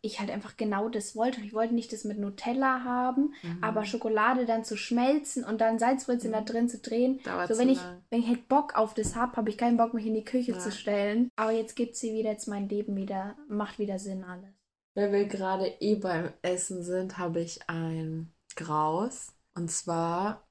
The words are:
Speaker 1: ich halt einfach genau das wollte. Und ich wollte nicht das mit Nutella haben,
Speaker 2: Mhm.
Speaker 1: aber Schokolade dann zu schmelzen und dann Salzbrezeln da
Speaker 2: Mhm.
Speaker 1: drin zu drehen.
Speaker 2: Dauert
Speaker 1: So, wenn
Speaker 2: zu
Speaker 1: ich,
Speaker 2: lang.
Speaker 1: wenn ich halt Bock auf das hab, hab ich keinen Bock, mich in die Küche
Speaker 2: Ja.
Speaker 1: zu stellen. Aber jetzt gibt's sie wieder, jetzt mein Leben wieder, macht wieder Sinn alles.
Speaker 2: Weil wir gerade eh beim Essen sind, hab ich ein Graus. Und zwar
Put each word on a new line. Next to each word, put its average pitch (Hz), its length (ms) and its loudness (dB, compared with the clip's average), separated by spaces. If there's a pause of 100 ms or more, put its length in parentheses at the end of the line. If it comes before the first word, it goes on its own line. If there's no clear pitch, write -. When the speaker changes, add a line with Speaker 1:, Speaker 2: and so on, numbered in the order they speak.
Speaker 1:
ich 214 180 -6
halt 202 120 -4
einfach 208 260 -8
genau 214 320 0
das 220 260 -4
wollte. 240 240 0
Und 208 60 -8
ich 208 80 -12
wollte 226 200 2
nicht 233 200 0
das 214 100 -8
mit 208 160 -4
Nutella 247 640 0
haben, 254 580 2
Speaker 2:
Mhm. 175 220 -6
Speaker 1:
aber 220 220 0
Schokolade 233 600 2
dann 226 200 0
zu 214 100 -4
schmelzen 254 680 2
und 214 160 -2
dann 226 180 4
Salzbrezeln 240 540 2
da 214 80 0
Speaker 2:
Mhm. 220 40 -8
Speaker 1:
drin 233 240 2
zu 233 100 -6
drehen. 254 440 2
Speaker 2:
Dauert 180 240 -2
Speaker 1:
So, 220 100 2
wenn 247 120 6
Speaker 2:
zu 269 40 6
Speaker 1:
ich, 262 80 2
Speaker 2:
lang. 180 280 -12
Speaker 1:
wenn 233 100 2
ich 226 80 2
halt 240 220 0
Bock 285 260 4
auf 220 180 4
das 214 220 -2
hab, 247 220 0
hab 220 100 0
ich 214 100 -2
keinen 240 200 4
Bock, 226 160 4
mich 220 120 -2
in 220 80 0
die 214 120 -2
Küche 247 260 0
Speaker 2:
Ja. 185 80 -4
Speaker 1:
zu 180 120 -2
stellen. 208 640 0
Aber 220 140 2
jetzt 226 260 -2
gibt's 233 240 -4
sie 220 120 -2
wieder, 220 180 0
jetzt 208 180 -8
mein 202 180 -4
Leben 208 300 -2
wieder, 196 380 -4 (120)
macht 208 320 -4
wieder 196 180 -2
Sinn 190 280 -8
alles. 180 240 -14 (460)
Speaker 2:
Weil 202 180 2
wir 202 120 4
gerade 190 420 0 (120)
eh 214 160 4
beim 185 360 0 (100)
Essen 180 420 -2
sind, 185 340 -4
hab 170 200 -2
ich 170 320 -4
ein 160 640 -4 (260)
Graus. 165 720 0 (280)
Und 170 140 -4
zwar 170 800 -2